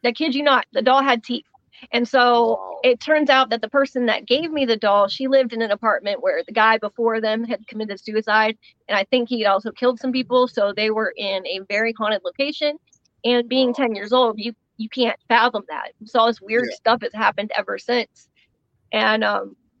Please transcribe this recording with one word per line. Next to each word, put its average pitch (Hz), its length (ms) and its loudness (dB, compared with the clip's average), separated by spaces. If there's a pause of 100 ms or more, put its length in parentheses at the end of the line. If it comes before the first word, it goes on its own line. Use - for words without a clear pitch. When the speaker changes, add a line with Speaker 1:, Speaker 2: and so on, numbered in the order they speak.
Speaker 1:
I 240 60 2
kid 269 240 -4
you 285 80 -2
not, 269 300 2
the 214 80 0
doll 254 200 4
had 247 220 0
teeth. - 220 -8 (460)
And 240 160 0
so 240 520 4
Speaker 2:
Wow. 180 240 -12
Speaker 1:
it 247 160 4
turns 302 300 2
out 262 220 4
that 233 100 -2
the 214 80 -6
person 269 380 0
that 214 180 -2
gave 311 260 0
me 285 140 0
the 226 120 0
doll, 202 300 4
she 269 200 -6
lived 262 260 2
in 226 80 -4
an 220 100 -2
apartment 202 520 -2
where 170 200 0
the - 100 -14
guy 220 240 4
before 220 440 -2
them 220 220 -2
had 226 240 -8
committed 214 320 -10
suicide. 220 580 0 (300)
And 202 100 -2
I 196 80 0
think 240 240 0
he 233 120 -4
had 208 100 2
also 202 200 0
killed 247 280 -2
some 262 120 -4
people. 247 360 0
So 202 260 -2
they 214 160 -2
were 214 280 -2
in 196 280 -6
a 185 140 -6 (100)
very 220 280 -2
haunted 214 280 -2
location. 294 520 -4 (460)
And 240 260 2
being 262 200 2
Speaker 2:
Wow. 240 40 -2
Speaker 1:
ten 240 220 -2
years 208 180 -6
old, 233 260 2
you, 220 140 -8 (240)
you 220 120 -8
can't 233 380 -2
fathom 233 420 2
that. - 220 -10 (140)
So 233 140 0
all 226 80 4
this 226 140 -2
weird 220 280 -2
Speaker 2:
Yeah. - 60 -10
Speaker 1:
stuff 226 280 0
has - 100 -8
happened 214 420 -2
ever 196 220 -4
since. - 520 -6 (600)
And, 214 320 2
um, 202 320 -4 (240)